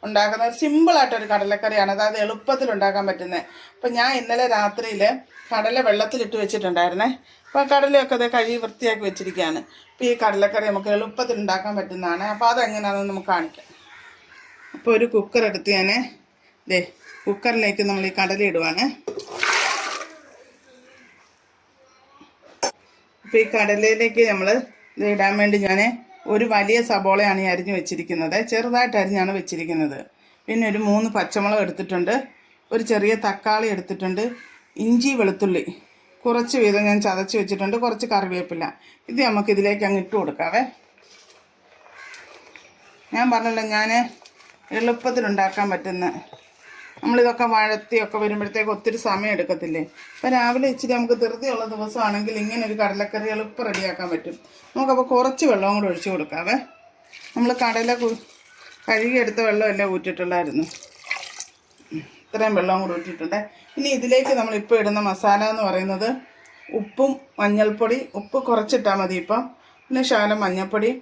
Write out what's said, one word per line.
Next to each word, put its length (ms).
ഉണ്ടാക്കുന്നത് 540
സിമ്പിളായിട്ടൊരു 720
കടലക്കറിയാണ്, 640
അതായത് 280
എളുപ്പത്തിൽ 520
ഉണ്ടാക്കാൻ 340
പറ്റുന്നത്. 340
അപ്പം 240
ഞാൻ 120
ഇന്നലെ 340
രാത്രിയിൽ 500
കടല 360
വെള്ളത്തിലിട്ട് 540
വെച്ചിട്ടുണ്ടായിരുന്നേ. 680
അപ്പം 160
ആ 20
കടലയൊക്കെ 480
ദേ 140
കഴുകി 280
വൃത്തിയാക്കി 440
വെച്ചിരിക്കുകയാണ്. 540
അപ്പം 180
ഈ 20
കടലക്കറി 480
നമുക്ക് 240
എളുപ്പത്തിൽ 480
ഉണ്ടാക്കാൻ 360
പറ്റുന്നതാണ്. 540
അപ്പം 180
അതെങ്ങനെയാണെന്ന് 600
നമുക്ക് 220
കാണിക്കാം. 340
അപ്പോൾ 220
ഒരു 80
കുക്കർ 360
എടുത്ത് 260
ഞാൻ 120
ദേ 100
കുക്കറിലേക്ക് 640
നമ്മൾ 220
ഈ 80
കടല 220
ഇടുവാണ്. 320
അപ്പം 200
ഈ 20
കടലയിലേക്ക് 680
നമ്മൾ 160
ഇത് 180
ഇടാൻ 260
വേണ്ടി 180
ഞാൻ 120
ഒരു 200
വലിയ 360
സബോളയാണ് 560
ഈ 80
അരിഞ്ഞ് 260
വെച്ചിരിക്കുന്നത്, 580
ചെറുതായിട്ട് 500
അരിഞ്ഞാണ് 380
വെച്ചിരിക്കുന്നത്. 600
പിന്നെ 240
ഒരു 160
മൂന്ന് 280
പച്ചമുളക് 480
എടുത്തിട്ടുണ്ട്, 480
ഒരു 180
ചെറിയ 220
തക്കാളി 500
എടുത്തിട്ടുണ്ട്, 480
ഇഞ്ചി 340
വെളുത്തുള്ളി 440
കുറച്ച് 380
വീതം 260
ഞാൻ 160
ചതച്ച് 360
വെച്ചിട്ടുണ്ട്, 440
കുറച്ച് 280
കറിവേപ്പില. 520
ഇത് 180
നമുക്ക് 260
ഇതിലേക്ക് 320
അങ്ങ് 160
ഇട്ട് 160
കൊടുക്കാവേ. 420
ഞാൻ 180
പറഞ്ഞല്ലോ, 300
ഞാൻ 160
എളുപ്പത്തിൽ 500
ഉണ്ടാക്കാൻ 420
പറ്റുന്ന, 320
നമ്മളിതൊക്കെ 520
വഴത്തിയൊക്കെ 680
വരുമ്പോഴത്തേക്ക് 500
ഒത്തിരി 320
സമയം 300
എടുക്കത്തില്ലേ. 460
അപ്പം 180
രാവിലെ 400
ഇച്ചിരി 220
നമുക്ക് 260
ധൃതിയുള്ള 500
ദിവസമാണെങ്കിൽ 680
ഇങ്ങനെ 260
ഒരു 140
കടലക്കറി 540
എളുപ്പം 320
റെഡിയാക്കാൻ 440
പറ്റും. 240
നമുക്കപ്പോൾ 400
കുറച്ച് 380
വെള്ളവും 260
കൂടെ 140
ഒഴിച്ച് 220
കൊടുക്കാവേ. 420
നമ്മൾ 140
കടല 380
കു-, 180
കഴുകിയെടുത്ത 580
വെള്ളമല്ലേ 480
ഊറ്റിയിട്ടുള്ളായിരുന്നു, 680
ഇത്രയും 340
വെള്ളവും 240
കൂടെ 160
ഊറ്റിയിട്ടുണ്ട്. 400
ഇനി 200
ഇതിലേക്ക് 440
നമ്മളിപ്പോൾ 420
ഇടുന്ന 260
മസാല 320
എന്ന് 140
പറയുന്നത് 400
ഉപ്പും 300
മഞ്ഞൾപ്പൊടി, 580
ഉപ്പ് 180
കുറച്ചിട്ടാൽ 500
മതി 220
ഇപ്പം, 200
പിന്നെ 160
ശകലം 320
മഞ്ഞൾപ്പൊടി 560